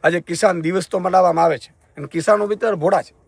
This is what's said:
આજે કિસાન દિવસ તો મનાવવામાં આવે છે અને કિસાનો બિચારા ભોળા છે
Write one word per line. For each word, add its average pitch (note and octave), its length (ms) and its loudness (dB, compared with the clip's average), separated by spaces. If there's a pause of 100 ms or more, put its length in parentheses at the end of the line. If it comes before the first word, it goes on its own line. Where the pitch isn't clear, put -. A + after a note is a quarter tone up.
આજે E3+ 160 2
કિસાન F3 420 -2
દિવસ F3+ 260 -4
તો G3 100 -4
મનાવવામાં F3+ 460 2
આવે D#3 140 0
છે - 120 -18 (260)
અને C#3+ 100 -12
કિસાનો G#3 400 0
બિચારા G#3+ 280 -2
ભોળા E3 280 0
છે - 120 -18 (140)